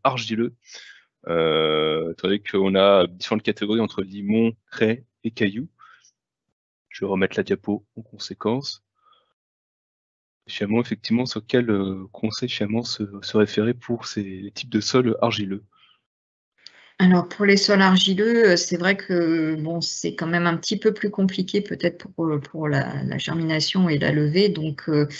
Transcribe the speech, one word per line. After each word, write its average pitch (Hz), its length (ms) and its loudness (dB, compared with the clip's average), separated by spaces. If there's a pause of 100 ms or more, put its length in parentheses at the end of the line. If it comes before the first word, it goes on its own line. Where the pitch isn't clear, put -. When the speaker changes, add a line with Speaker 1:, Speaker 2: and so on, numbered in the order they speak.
Speaker 1:
argileux. 120 520 -2 (720)
Euh, 80 880 0
étant - 160 -2
donné 104 100 2
qu'on 95 360 0
a 98 300 6
différentes 92 380 -4
catégories 107 380 -2
entre 101 200 -4
limon, 101 520 0 (180)
craie 113 320 -2 (220)
et 113 60 -6
cailloux. 110 360 -4 (1200)
Je - 160 -12
vais 98 80 -2
remettre 95 240 0
la 98 80 0
diapo 101 420 -4 (120)
en 117 40 -14
conséquence. 110 800 -8 (1700)
Finalement, 107 320 -2
effectivement, 117 460 -2
sur 110 200 -8
quel, 120 240 2
euh, 95 440 -2
conseil, - 340 -6
finalement, 107 360 -4
se, - 200 -8 (180)
se - 140 -6
référer 107 380 2
pour 120 320 -8
ces 98 500 -8
types - 140 -14
de 107 100 0
sols 123 420 2
argileux ? 104 440 -2 (1300)
Speaker 2:
Alors, 180 280 6
pour - 180 -4
les 196 120 8
sols 196 240 4
argileux, 196 680 4
euh, 175 80 6
c'est 175 220 0
vrai 185 180 2
que, 165 600 0
bon, 160 260 -4
c'est - 340 -6
quand 170 100 -6
même 175 220 0
un 165 100 0
petit 196 220 -4
peu 220 140 2
plus 208 180 -6
compliqué 196 500 0
peut-être 175 460 -4
pour, 165 180 -4
euh, 151 140 0
pour 151 300 -6
la, 127 340 -2
la 131 140 -4
germination 165 720 0
et 147 100 0
la 151 120 0
levée. 151 380 2
Donc, 156 400 -6
euh, 147 180 2 (120)